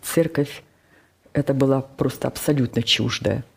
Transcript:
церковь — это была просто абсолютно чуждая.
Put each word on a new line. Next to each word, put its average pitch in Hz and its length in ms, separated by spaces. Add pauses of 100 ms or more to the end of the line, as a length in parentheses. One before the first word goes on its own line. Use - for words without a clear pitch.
церковь — 165 600 (720)
это 143 220
была 135 260
просто - 480
абсолютно 127 540
чуждая. 113 600 (140)